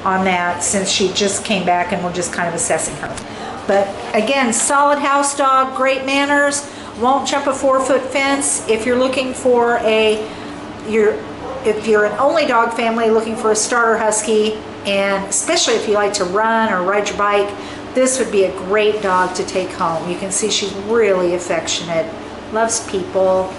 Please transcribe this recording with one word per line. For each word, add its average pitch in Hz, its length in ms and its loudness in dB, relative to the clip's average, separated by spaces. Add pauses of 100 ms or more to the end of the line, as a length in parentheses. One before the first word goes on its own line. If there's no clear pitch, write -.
on 190 220 0
that 175 380 0
since 190 260 0
she 185 240 0
just 202 320 -2
came 185 200 0
back 175 280 0
and 175 100 -4
we're 175 80 -2
just 180 220 -4
kind 175 160 -2
of 165 60 -6
assessing 160 400 -2
her. - 540 -10 (200)
But 196 160 4 (260)
again, 240 380 2
solid 285 480 2
house 277 380 0
dog, 262 400 2
great 262 280 0
manners, 285 640 2 (300)
won't 269 260 2
jump 285 220 -2
a 262 60 0
four-foot 269 480 2
fence. 277 680 -2
If 220 180 0
you're 247 140 2
looking 262 340 0
for 240 440 4
a, 220 520 2 (600)
you're, 214 240 4 (500)
if 214 240 0
you're 208 160 4
an 208 160 0
only 294 260 4
dog 233 280 2
family 226 360 0
looking 220 280 0
for 220 140 2
a 214 40 4
starter 226 420 2
husky, 214 580 2 (300)
and 196 440 0
especially 311 460 0
if - 120 -2
you 208 60 2
like 202 220 2
to 185 100 0
run 220 480 0
or 180 100 0
ride 202 240 0
your - 100 -6
bike, 202 300 2 (480)
this 254 240 2
would 233 100 -2
be 190 140 4
a 180 80 2 (160)
great 214 340 2
dog 180 360 0
to 185 80 -2
take 185 240 -4
home. 165 400 -4
You 175 80 -4
can 190 140 -6
see 202 200 -2
she's 196 220 -2
really 196 600 2
affectionate, 165 800 -4 (380)
loves 226 400 0
people. 185 680 0